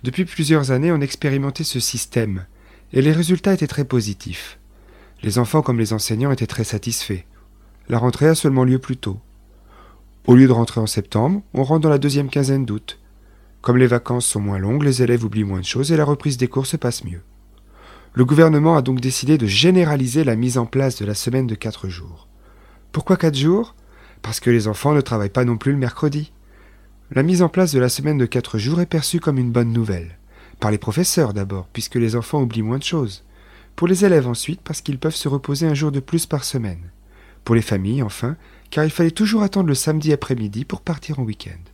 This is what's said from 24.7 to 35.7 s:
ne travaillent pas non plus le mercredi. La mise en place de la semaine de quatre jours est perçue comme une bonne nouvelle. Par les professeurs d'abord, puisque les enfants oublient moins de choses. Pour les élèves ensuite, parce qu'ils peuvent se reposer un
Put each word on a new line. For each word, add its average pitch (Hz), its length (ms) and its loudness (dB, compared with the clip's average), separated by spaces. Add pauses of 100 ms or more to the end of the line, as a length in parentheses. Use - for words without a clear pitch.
ne 147 80 4
travaillent 107 280 -2
pas 127 160 0
non 120 120 0
plus 135 140 -2
le 143 60 0
mercredi. 147 560 -4 (800)
La 131 120 2
mise 175 180 4
en 170 80 4
place 180 220 2
de 135 80 2
la 123 100 2
semaine 147 280 -2
de 127 80 2
quatre 117 320 -2
jours 139 240 0
est 175 40 2
perçue 165 340 -2
comme 143 180 0
une 123 140 0
bonne 117 200 2
nouvelle. 95 460 -2 (420)
Par 107 120 2
les 107 60 0
professeurs 127 560 0
d'abord, 98 400 -6
puisque - 220 -8
les 117 200 0
enfants 120 260 -2
oublient 113 200 -2
moins 113 160 -2
de 139 60 -8
choses. 131 420 -4 (500)
Pour 170 120 0
les 185 180 4
élèves 160 220 6
ensuite, 123 340 -6
parce - 200 -10
qu'ils 135 180 -4
peuvent 160 160 -2
se - 120 -4
reposer 143 380 -2
un 156 80 2